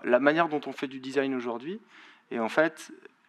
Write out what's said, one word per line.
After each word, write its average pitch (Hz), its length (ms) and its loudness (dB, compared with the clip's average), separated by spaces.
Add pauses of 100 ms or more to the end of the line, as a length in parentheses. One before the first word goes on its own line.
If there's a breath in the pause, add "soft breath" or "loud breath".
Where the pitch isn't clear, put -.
la 120 140 6
manière 156 280 4
dont 151 180 -2
on 139 60 -6
fait 139 160 -6
du 135 140 -12
design 135 340 -2
aujourd'hui. 123 460 -6 (500 soft breath)
Et 117 80 -4
en 113 80 0
fait, 160 460 0 (360)